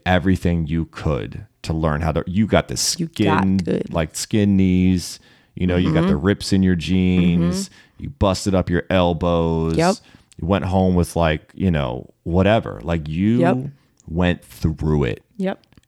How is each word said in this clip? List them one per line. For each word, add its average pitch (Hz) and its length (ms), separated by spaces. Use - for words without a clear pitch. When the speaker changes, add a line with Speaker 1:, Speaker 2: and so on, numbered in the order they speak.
Speaker 1:
everything 87 640
you 82 180
could 71 600
to 80 100
learn 80 280
how 80 120
to, 82 120
you 95 220
got 90 220
the - 280
Speaker 2:
You - 100
got 156 340
Speaker 1:
skin, - 160
Speaker 2:
good. - 360
Speaker 1:
like, 80 220
skin 101 400
knees, 92 640
you 90 120
know, 90 80
you 90 180
got 80 140
the - 60
Speaker 2:
Mm-hmm. 73 120
Speaker 1:
rips 101 280
in 95 100
your 92 120
jeans, 90 920
Speaker 2:
Mm-hmm. - 340
Speaker 1:
you 90 80
busted 95 440
up 90 140
your 85 220
elbows. 85 840
Speaker 2:
Yep. 175 180
Speaker 1:
You 85 80
went 87 180
home 92 300
with, 87 200
like, 80 400
you 95 160
know, 64 400
whatever. 95 600
Like, 80 240
you 101 320
Speaker 2:
Yep. 165 180
Speaker 1:
went 87 360
through 78 600
it. 55 180
Speaker 2:
Yep. 185 220